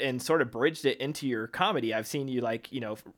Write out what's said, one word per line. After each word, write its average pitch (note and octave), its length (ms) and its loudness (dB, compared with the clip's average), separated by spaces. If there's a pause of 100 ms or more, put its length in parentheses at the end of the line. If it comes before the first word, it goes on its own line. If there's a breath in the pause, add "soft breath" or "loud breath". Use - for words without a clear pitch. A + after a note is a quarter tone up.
and B2+ 220 0
sort D#3+ 180 4
of B2+ 120 0
bridged D3+ 320 2
it C3 160 4
into C#3+ 260 -4
your A2+ 220 0
comedy. D#3 440 0
I've A2 140 -2
seen C#3 220 -4
you, B2 140 0
like, A2+ 300 -4
you C3 80 -6
know, G#2+ 120 -6
f-, - 120 -10 (140)